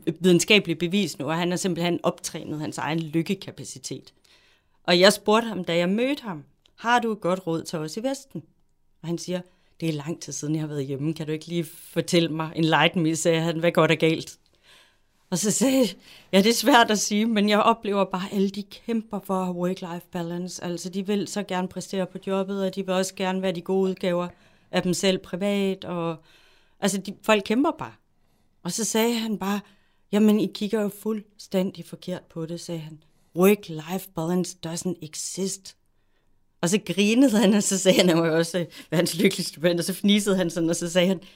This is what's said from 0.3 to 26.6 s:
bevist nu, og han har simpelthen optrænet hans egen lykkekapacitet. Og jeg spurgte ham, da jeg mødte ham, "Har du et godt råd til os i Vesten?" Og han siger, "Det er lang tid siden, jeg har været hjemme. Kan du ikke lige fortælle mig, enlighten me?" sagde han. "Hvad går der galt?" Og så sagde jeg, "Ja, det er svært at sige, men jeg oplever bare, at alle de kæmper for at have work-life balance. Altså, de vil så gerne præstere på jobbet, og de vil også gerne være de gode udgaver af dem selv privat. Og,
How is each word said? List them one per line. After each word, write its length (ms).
bevist 400
nu, 80
og 100
han 140
har 60
simpelthen 460
optrænet 580
hans 180
egen 220
lykkekapacitet. 1120
Og 160
jeg 120
spurgte 360
ham, 160
da 120
jeg 120
mødte 340
ham, 220
"Har 220
du 140
et 80
godt 260
råd 160
til 160
os 180
i 60
Vesten?" 400
Og 60
han 100
siger, 220
"Det 80
er 40
lang 280
tid 120
siden, 220
jeg 80
har 60
været 180
hjemme. 280
Kan 120
du 60
ikke 140
lige 180
fortælle 640
mig, 280
enlighten 460
me?" 140
sagde 240
han. 180
"Hvad 140
går 140
der 80
galt?" 440
Og 80
så 120
sagde 280
jeg, 100
"Ja, 60
det 120
er 40
svært 360
at 80
sige, 280
men 220
jeg 140
oplever 420
bare, 260
at 60
alle 140
de 120
kæmper 600
for 100
at 100
have 120
work-life 560
balance. 520
Altså, 240
de 180
vil 220
så 140
gerne 260
præstere 380
på 200
jobbet, 380
og 100
de 120
vil 80
også 200
gerne 280
være 100
de 80
gode 300
udgaver 380
af 120
dem 120
selv 240
privat. 640
Og, 320